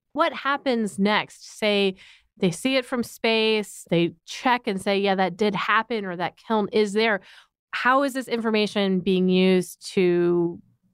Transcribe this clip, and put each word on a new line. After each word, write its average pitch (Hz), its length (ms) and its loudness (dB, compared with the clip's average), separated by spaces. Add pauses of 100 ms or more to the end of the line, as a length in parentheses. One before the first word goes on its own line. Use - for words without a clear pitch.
(140)
What 302 200 0
happens 247 640 -4
next? - 580 -2
Say 202 380 0 (420)
they 190 120 0
see 262 260 -2
it 262 80 0
from 247 200 -4
space, 220 880 -2
they 170 240 2 (100)
check 247 420 -2
and 190 140 -2
say, 202 160 0
"Yeah, 196 180 0
that 185 220 -2
did 208 160 0
happen," 214 520 -2
or 180 100 -8
"That 170 220 -8
kiln 214 340 -2
is 208 220 0
there." 214 280 0 (500)
How 269 320 2
is 269 100 -2
this 262 140 -6
information 214 720 0
being 185 300 2
used 185 640 2
to 175 680 2 (340)